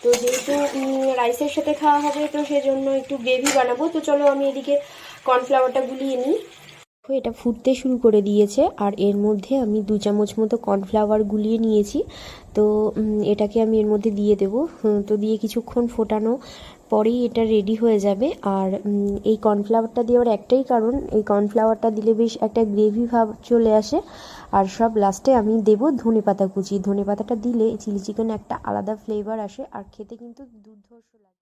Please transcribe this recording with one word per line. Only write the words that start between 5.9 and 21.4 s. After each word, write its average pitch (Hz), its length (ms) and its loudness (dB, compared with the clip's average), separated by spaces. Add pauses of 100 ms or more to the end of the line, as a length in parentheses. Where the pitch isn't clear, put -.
নিই। 294 140 0 (800)
এটা 233 120 -6
ফুটতে 240 420 -2
শুরু 254 240 -2
করে 214 240 6
দিয়েছে, 208 400 2 (160)
আর 202 200 -2
এর 202 200 0
মধ্যে 208 400 0
আমি 214 240 0
দু 208 160 -2
চামচ 208 420 0
মতো 220 180 0
কর্নফ্লাওয়ার 208 680 0
গুলিয়ে 214 340 0
নিয়েছি। 220 420 0 (540)
তো, 214 440 2
উম, 214 260 0
এটাকে 208 380 0
আমি 220 180 2
এর 208 80 2
মধ্যে 214 240 0
দিয়ে 208 240 2
দেবো। 196 240 -2 (160)
হুম, 208 320 0
তো 214 100 0
দিয়ে 214 200 0
কিছুক্ষণ 233 500 -4
ফোটানো 220 500 -2 (520)
পরেই 226 360 2
এটা 233 180 0
রেডি 214 320 2
হয়ে 220 240 2
যাবে। 202 280 0 (140)
আর, 196 280 -2 (160)
উম, 202 380 -2
এই 214 140 2
কর্নফ্লাওয়ারটা 220 680 0
দেওয়ার 240 240 2
একটাই 233 360 2
কারণ, 240 300 0 (180)
এই 214 120 2
কর্নফ্লাওয়ারটা 214 680 2